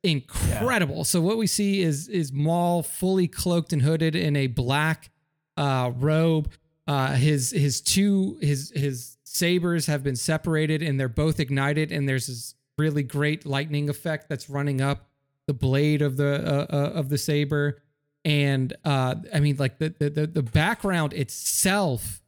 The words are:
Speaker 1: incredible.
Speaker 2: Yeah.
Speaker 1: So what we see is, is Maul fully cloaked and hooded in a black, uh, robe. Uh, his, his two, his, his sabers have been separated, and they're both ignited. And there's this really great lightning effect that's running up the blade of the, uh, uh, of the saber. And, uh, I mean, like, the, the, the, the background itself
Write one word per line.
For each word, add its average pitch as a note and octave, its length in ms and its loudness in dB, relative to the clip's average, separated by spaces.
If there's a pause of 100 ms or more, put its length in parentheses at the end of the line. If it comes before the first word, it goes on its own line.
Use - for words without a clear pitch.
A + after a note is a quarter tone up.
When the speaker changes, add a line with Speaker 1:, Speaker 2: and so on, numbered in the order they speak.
Speaker 1:
incredible. F#3 920 0
Speaker 2:
Yeah. D#3+ 60 -4
Speaker 1:
So E3+ 180 0
what G#3 180 0
we G#3+ 80 0
see G3 340 0
is, D#3+ 260 -2
is E3+ 240 -2
Maul E3+ 520 0
fully F#3 440 0
cloaked E3+ 460 -2
and C#3+ 80 2
hooded D#3+ 340 2
in D#3+ 200 0
a C#3 100 2
black, C#3 640 0 (480)
uh, C3 380 0
robe. D#3 560 2 (340)
Uh, C#3 280 0
his, C3+ 360 2
his C#3+ 320 0
two, G3 600 2
his, C#3+ 340 0
his C3+ 480 -4
sabers E3+ 640 0
have D3 160 -2
been C3+ 120 -2
separated, D#3 680 0
and C#3 160 0
they're B2+ 100 0
both D3+ 300 0
ignited. C#3+ 520 0
And C#3+ 160 -2
there's C3 200 -2
this A#2+ 260 -12 (240)
really D3+ 240 2
great D3 420 -2
lightning D3 460 -2
effect D3+ 400 -6
that's C#3 220 -8
running C#3 300 -2
up C#3 280 -2 (380)
the D3 80 -2
blade C#3+ 480 2
of C3+ 140 0
the, C#3+ 180 2 (100)
uh, C#3+ 260 0
uh, C#3+ 200 0
of D3 180 -4
the C#3+ 80 0
saber. D3 640 0 (420)
And, C#3+ 520 2 (100)
uh, C3 300 0 (180)
I D#3 60 2
mean, C#3+ 180 4
like, C3+ 220 -2
the, D#3 180 -2
the, D3 140 0
the, D3+ 160 0
the E3 160 -2
background E3+ 680 0
itself F3+ 1160 -2